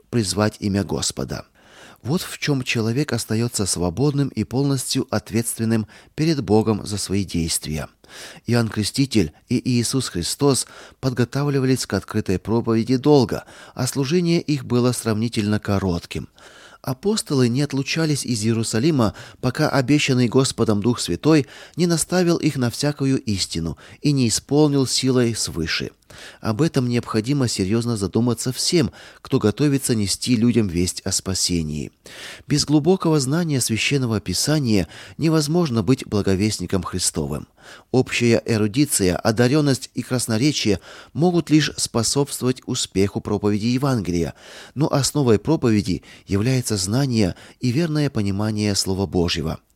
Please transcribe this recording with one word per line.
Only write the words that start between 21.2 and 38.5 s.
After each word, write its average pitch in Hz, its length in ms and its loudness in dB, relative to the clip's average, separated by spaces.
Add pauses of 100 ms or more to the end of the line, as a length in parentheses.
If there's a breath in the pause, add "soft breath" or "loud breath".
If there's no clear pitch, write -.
не 175 100 2
наставил 170 500 2
их 147 200 -2
на 123 120 0
всякую 135 540 -2
истину 85 560 -4 (240 loud breath)
и 147 100 2
не 131 160 2
исполнил 139 580 2
силой 123 480 2
свыше. - 580 -4 (480 loud breath)
Об 110 220 -2
этом 139 260 0
необходимо 120 600 0
серьёзно 113 480 0
задуматься 113 560 0
всем, 147 400 0 (280 loud breath)
кто - 200 -2
готовится 135 560 2
нести 107 400 0
людям 110 320 2
весть 87 320 -2
о 92 100 -6
спасении. 80 800 -4 (560 loud breath)
Без 143 180 0
глубокого 156 540 2
знания 143 420 0
Священного 113 600 0
Писания 110 680 0 (320 loud breath)
невозможно 156 640 2
быть 123 240 2
благовестником 98 760 0
Христовым. 76 640 -4 (420 loud breath)
Общая 120 540 2
эрудиция, 104 720 2